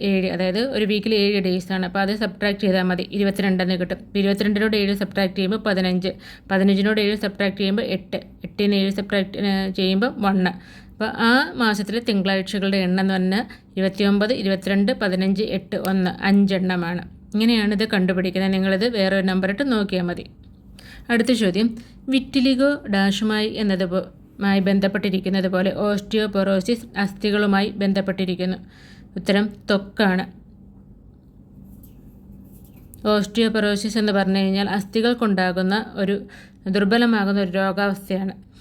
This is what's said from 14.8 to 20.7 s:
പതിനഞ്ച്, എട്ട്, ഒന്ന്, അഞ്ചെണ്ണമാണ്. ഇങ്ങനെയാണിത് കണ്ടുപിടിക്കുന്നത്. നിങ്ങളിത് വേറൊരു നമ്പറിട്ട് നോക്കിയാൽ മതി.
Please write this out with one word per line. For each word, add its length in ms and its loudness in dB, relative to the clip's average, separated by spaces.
പതിനഞ്ച്, 500 0
എട്ട്, 340 -4
ഒന്ന്, 340 0
അഞ്ചെണ്ണമാണ്. 840 2
ഇങ്ങനെയാണിത് 540 2
കണ്ടുപിടിക്കുന്നത്. 640 0
നിങ്ങളിത് 360 2
വേറൊരു 380 0
നമ്പറിട്ട് 460 0
നോക്കിയാൽ 300 0
മതി. 240 -6